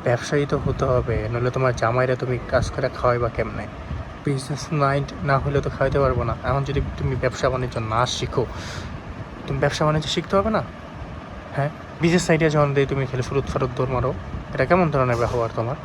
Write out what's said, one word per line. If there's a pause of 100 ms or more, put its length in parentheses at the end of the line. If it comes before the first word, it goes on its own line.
ব্যবসায়ী
তো
হতে
হবে,
নইলে
তোমার
জামাইরা
তুমি (120)
কাজ
করে
খাওয়াইবা
কেমনে? (580)
বিজনেস
মাইন্ড (100)
না
হলে
তো
খাওয়াইতে
পারবো
না।
এখন
যদি (180)
তুমি
ব্যবসা
বাণিজ্য
না
শিখো, (1000)
তুমি
ব্যবসা
বাণিজ্য
শিখতে
হবে
না? (920)
হ্যাঁ, (320)
বিজনেস
আইডিয়া
যখন
দেয়,
তুমি
খেলে
ফুরুত
ফারুত
দৌড়
মারো, (400)
এটা
কেমন
ধরনের
ব্যবহার
তোমার?